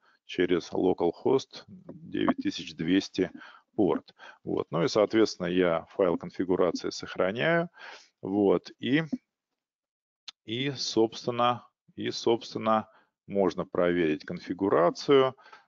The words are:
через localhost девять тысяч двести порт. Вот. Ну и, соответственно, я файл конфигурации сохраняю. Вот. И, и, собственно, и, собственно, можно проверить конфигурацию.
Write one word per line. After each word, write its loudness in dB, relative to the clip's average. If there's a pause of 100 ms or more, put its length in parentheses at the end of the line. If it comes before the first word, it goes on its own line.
(240)
через -2
localhost 0
девять -6
тысяч -6
двести 0 (440)
порт. 0 (300)
Вот. -4
Ну -2
и, 0
соответственно, 2
я 2
файл 2
конфигурации -2
сохраняю. -2 (500)
Вот. 2
И, 0 (1400)
и, -4
собственно, 0 (300)
и, -6
собственно, 0 (380)
можно 0
проверить 0
конфигурацию. 2 (320)